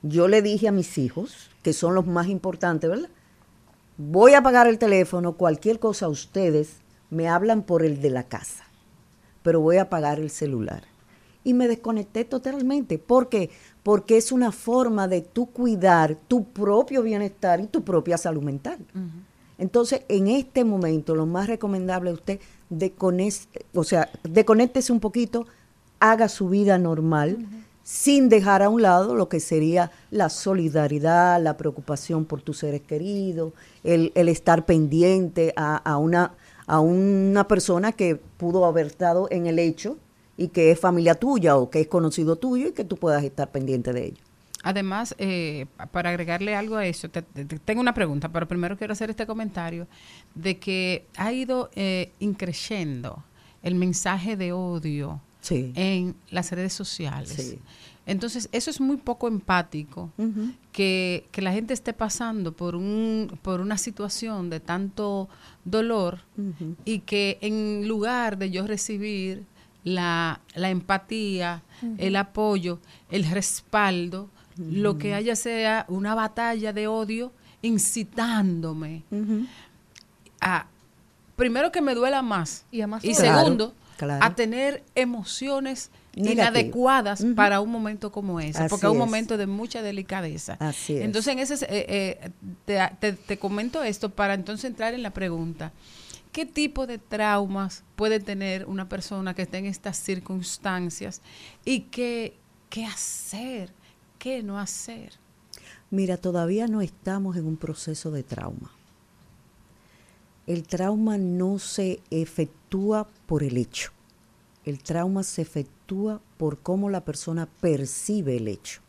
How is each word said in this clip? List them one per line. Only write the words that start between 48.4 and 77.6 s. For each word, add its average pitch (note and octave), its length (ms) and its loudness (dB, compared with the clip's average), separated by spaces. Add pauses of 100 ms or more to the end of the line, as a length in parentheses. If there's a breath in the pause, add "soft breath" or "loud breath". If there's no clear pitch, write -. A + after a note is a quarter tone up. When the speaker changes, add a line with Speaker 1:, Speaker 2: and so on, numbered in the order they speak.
Speaker 2:
primero F3 300 -4
quiero G#3+ 160 -8
hacer G#3+ 180 -6
este A3 160 -6
comentario F3+ 640 -8 (480 loud breath)
de F#3 220 -4
que F#3 480 -4 (100)
ha G3+ 160 -4
ido, B3+ 420 -2
eh, F#3 460 -2
increciendo F3 1040 -6 (400 soft breath)
el F3 100 -2
mensaje F3+ 600 -2
de F3+ 160 -4
odio D#3+ 680 -6 (280)
Speaker 1:
Sí. B2+ 260 -2
Speaker 2:
en F3+ 400 -2 (160)
las F3+ 220 -6
redes F#3 200 -6
sociales. D3 600 -8
Speaker 1:
Sí. C3 260 -10 (480 loud breath)
Speaker 2:
Entonces, A3 460 -6
eso B3 180 -2
es C#4+ 100 -6
muy C4+ 160 2
poco A#3+ 320 -4
empático, F3 880 -4
Speaker 1:
Ujú. A3 360 -4 (200)
Speaker 2:
que, F#3 580 -2
que G3 120 -6
la F#3 100 0
gente A3+ 220 -2
esté A#3+ 180 -6
pasando A3 600 -6
por F3 220 -6
un, G#3+ 680 -4
por F#3 180 -4
una G#3 160 -4
situación G#3 760 -8
de D#3+ 100 -8
tanto G3 680 -6 (360 loud breath)
dolor G3+ 560 -2 (180)
Speaker 1:
Ujú. F3 360 -8 (120)
Speaker 2:
y A3 140 -4
que G3+ 420 -2
en G#3 440 -4
lugar A3 520 -2
de F#3+ 120 -4
yo F#3 160 -4
recibir G3+ 800 -6 (400 soft breath)
la, F3 560 -2 (140)
la F#3 160 -4
empatía, F#3 920 -4 (200 loud breath)
Speaker 3:
Ujú. A3+ 160 -8
Speaker 2:
el F#3+ 180 -2
apoyo, G3 640 -2 (320 soft breath)
el G3 140 -2
respaldo, F#3 1040 -2 (280 soft breath)
lo F3+ 420 -2
que D3 100 -4
Speaker 1:
Ujú. G3+ 80 -2
Speaker 2:
haya A3 200 -2
sea A3 520 -2
una G3+ 260 -4
batalla A3 580 -2
de G#3+ 160 -4
odio A3 420 -4 (320 soft breath)